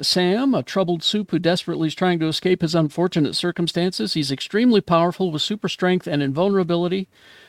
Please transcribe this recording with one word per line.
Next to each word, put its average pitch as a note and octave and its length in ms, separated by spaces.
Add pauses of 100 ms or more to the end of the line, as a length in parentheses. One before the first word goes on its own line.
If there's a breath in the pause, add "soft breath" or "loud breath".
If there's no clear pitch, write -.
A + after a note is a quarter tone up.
Sam, G#3 480
a D3 100
troubled F3 400
soup G#3+ 260
who - 80
desperately E3+ 480
is D3+ 80
trying F3+ 240
to D#3+ 80
escape F3+ 360
his E3 120
unfortunate E3 600
circumstances. F3+ 800
He's C#3 180
extremely G#3+ 480
powerful E3+ 500
with D3+ 100
super G#3 280
strength F3+ 400
and D3 120
invulnerability. F3 880 (400 soft breath)